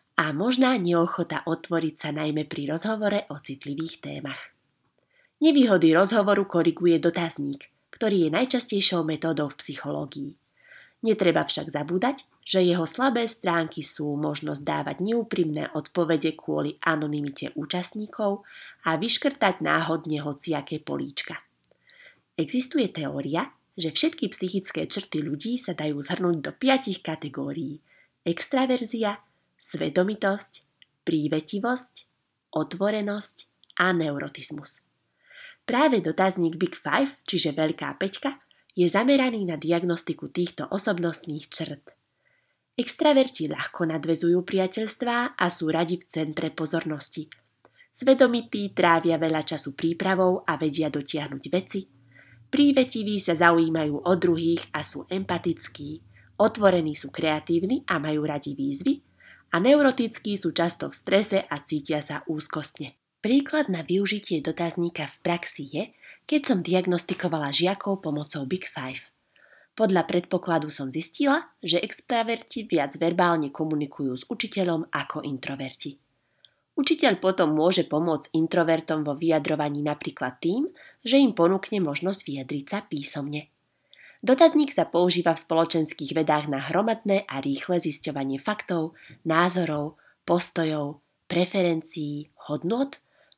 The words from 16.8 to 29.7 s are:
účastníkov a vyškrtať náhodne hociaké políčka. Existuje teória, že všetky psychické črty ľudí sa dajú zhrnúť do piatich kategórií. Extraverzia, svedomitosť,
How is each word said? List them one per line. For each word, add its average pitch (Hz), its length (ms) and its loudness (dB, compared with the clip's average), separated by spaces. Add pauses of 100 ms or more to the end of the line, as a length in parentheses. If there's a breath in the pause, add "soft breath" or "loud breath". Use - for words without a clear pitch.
účastníkov 202 880 -4 (400 loud breath)
a 160 80 2
vyškrtať 220 640 0
náhodne 156 640 0
hociaké 147 560 -6
políčka. 143 640 -8 (960 soft breath)
Existuje 247 480 0
teória, 147 640 -4 (240)
že 160 160 -4
všetky 285 400 0
psychické 180 560 -4
črty 156 380 -4
ľudí 185 340 -4
sa 175 160 -8
dajú 151 240 -4
zhrnúť 175 400 0
do - 160 -6
piatich 262 480 0
kategórií. 143 800 -8 (400 soft breath)
Extraverzia, 226 960 -2 (400)
svedomitosť, 190 920 -2 (520)